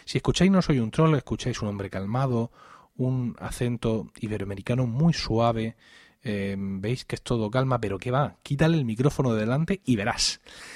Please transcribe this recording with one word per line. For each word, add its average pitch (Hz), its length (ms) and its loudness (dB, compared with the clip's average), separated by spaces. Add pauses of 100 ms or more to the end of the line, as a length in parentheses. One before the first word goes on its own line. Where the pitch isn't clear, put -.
si - 100 -8
escucháis 165 340 2
No 185 120 4
Soy 143 160 2
Un 110 120 0
Troll, 160 260 4
escucháis 120 440 -4
un 110 80 -4
hombre 98 220 -6
calmado, 117 600 -2 (460)
un 127 420 -2
acento 113 720 -2 (100)
iberoamericano 104 640 -2
muy 143 260 4
suave, 113 640 0 (460)
eh, 98 360 -4
veis 98 460 -4
que - 120 -6
es - 60 -12
todo 113 280 -2
calma, 131 280 2
pero 98 200 -2
¿qué 120 120 -6
va? 127 320 0
Quítale 160 360 2
el 135 80 0
micrófono 123 480 2
de 107 60 2
delante 147 440 0
y 123 120 4
verás. - 440 0 (360)